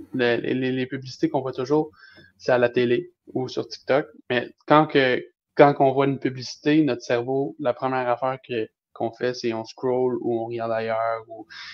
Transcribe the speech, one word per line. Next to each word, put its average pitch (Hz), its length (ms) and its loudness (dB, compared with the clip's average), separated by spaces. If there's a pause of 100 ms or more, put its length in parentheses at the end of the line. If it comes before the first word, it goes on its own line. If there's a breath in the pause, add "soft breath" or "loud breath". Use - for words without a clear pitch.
(140)
le, 120 240 2
les, - 180 -2
les, 131 160 -2
les 127 160 -2
publicités 131 420 -4
qu'on 151 120 -4
voit 131 120 -6
toujours, 147 380 -2 (480 soft breath)
c'est - 120 -2
à 123 60 4
la 120 120 4
télé 120 420 0 (220)
ou 127 140 -4
sur 117 200 -8
TikTok, 143 400 -2 (240)
mais 123 200 -2 (140)
quand 151 220 6
que, 131 360 2 (320)
quand 143 260 8
on 135 100 4
voit 139 160 2
une 139 120 -2
publicité, 135 640 0
notre 123 200 -2
cerveau, 131 560 -2
la 127 140 0
première 131 360 -2
affaire 131 380 -2
que, 110 200 -4 (260)
qu'on 117 200 -4
fait, 127 200 -2
c'est 123 200 -4
on 113 100 -6
scroll 127 560 -2
ou 117 220 -2
on 117 60 -8
regarde 117 260 -4
ailleurs 113 560 -2
ou 110 180 -16 (260 loud breath)